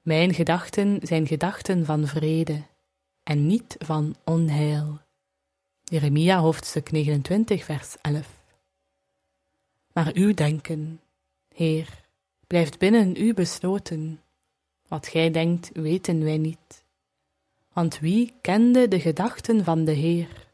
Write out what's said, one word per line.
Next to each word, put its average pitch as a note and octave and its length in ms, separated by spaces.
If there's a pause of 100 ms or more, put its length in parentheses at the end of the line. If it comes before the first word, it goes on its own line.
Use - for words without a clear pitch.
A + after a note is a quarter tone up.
Mijn E3 340
gedachten F#3 680
zijn D#3+ 240
gedachten E3+ 580
van D3+ 220
vrede D#3 560 (600)
en D3 240
niet G#3+ 320
van D3+ 460
onheil." D3+ 760 (840)
Jeremia D#3+ 540
hoofdstuk D#3+ 520
negenentwintig, D#3 720
vers - 360
elf. D3 400 (1500)
Maar D#3+ 220
uw G3+ 200
denken, D#3 680 (540)
Heer, D#3+ 500 (420)
blijft E3 320
binnen G3 380
u A3 180
besloten. F3 840 (680)
Wat D#3 180
gij E3 240
denkt, E3+ 420
weten D#3+ 520
wij D#3 140
niet. - 460 (880)
Want E3+ 260
wie G#3 420
kende A#3+ 480
de F#3 120
gedachten F#3 640
van D#3+ 200
de D#3 80
Heer? E3 600